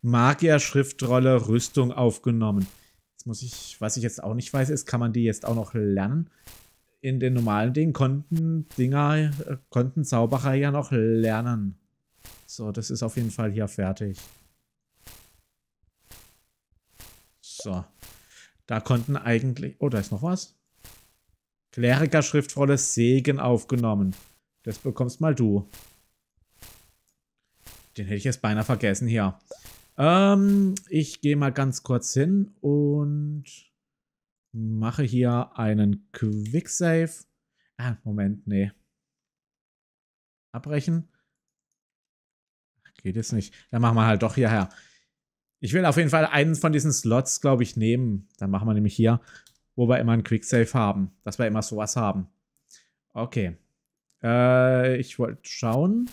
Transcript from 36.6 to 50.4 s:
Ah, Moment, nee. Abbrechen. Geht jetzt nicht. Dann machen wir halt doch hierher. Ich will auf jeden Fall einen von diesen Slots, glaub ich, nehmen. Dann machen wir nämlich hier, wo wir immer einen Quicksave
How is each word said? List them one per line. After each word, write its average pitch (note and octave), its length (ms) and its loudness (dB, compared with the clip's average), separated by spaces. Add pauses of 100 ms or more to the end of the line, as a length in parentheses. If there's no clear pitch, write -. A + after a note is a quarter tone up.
Ah, A#2+ 260 -4
Moment, G2+ 420 -4
nee. G2+ 260 -2 (1800)
Abbrechen. D3 580 -2 (1900)
Geht F#2+ 140 -4
jetzt A2 160 -6
nicht. G#2 200 -4 (160)
Dann A#2 120 0
machen A#2 140 4
wir A2 100 4
halt G#2+ 180 4
doch A2 120 -2
hierher. A2 340 2 (880)
Ich G#2+ 140 -6
will F3+ 120 2
auf D3 120 4
jeden D#3+ 120 2
Fall D#3 160 4
einen D3+ 300 2
von D#3+ 160 0
diesen D3 220 2
Slots, A#2+ 480 0
glaub C3+ 180 4
ich, A#2+ 160 -2
nehmen. A2 600 0
Dann G2 120 -4
machen G2 160 0
wir A2 80 2
nämlich G#2 220 0
hier, A#2 240 4 (560)
wo B2 140 2
wir B2 100 4
immer A#2 140 2
einen A2+ 100 2
Quicksave A#2 500 0